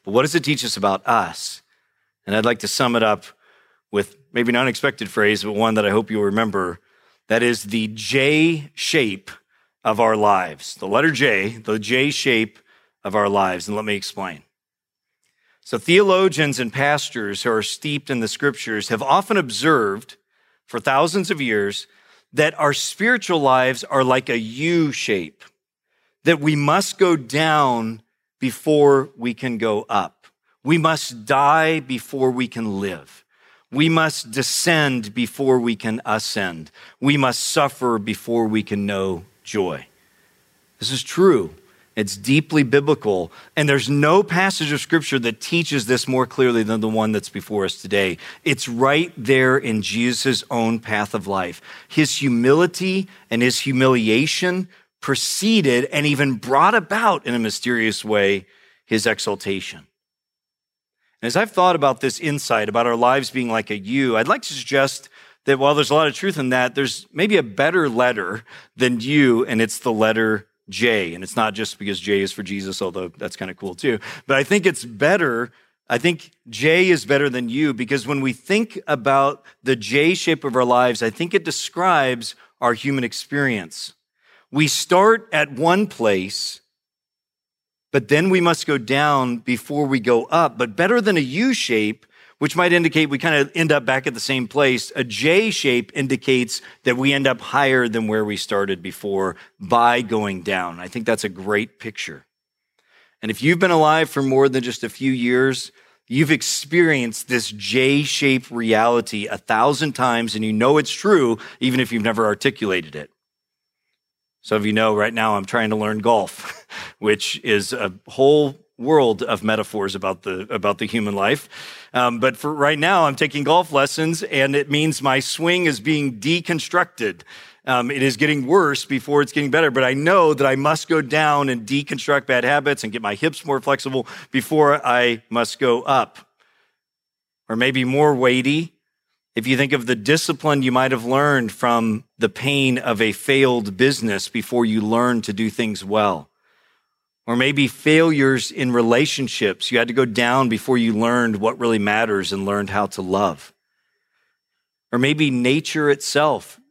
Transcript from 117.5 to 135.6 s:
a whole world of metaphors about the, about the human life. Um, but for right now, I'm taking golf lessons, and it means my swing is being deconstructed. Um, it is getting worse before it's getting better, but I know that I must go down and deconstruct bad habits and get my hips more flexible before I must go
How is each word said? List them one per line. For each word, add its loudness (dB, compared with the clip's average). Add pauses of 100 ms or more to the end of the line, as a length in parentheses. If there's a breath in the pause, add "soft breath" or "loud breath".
a -4 (140)
whole 2 (200)
world 2
of -4
metaphors -2
about -6
the, -8
about -2
the -6
human -4
life. 0 (460 loud breath)
Um, 0
but 2
for -6
right 0
now, 4
I'm 0
taking -2
golf 2
lessons, 0
and 0
it -2
means 0
my 2
swing 0
is 0
being -2
deconstructed. -2 (440 loud breath)
Um, 0
it -4
is 2
getting 0
worse 2
before 0
it's -2
getting -2
better, 4
but 2
I 2
know 4
that 2
I 2
must 0
go 2
down 2
and -4
deconstruct -2
bad 2
habits 0
and -8
get -8
my -4
hips -4
more -2
flexible -2 (240 loud breath)
before 2
I 2
must -2
go 2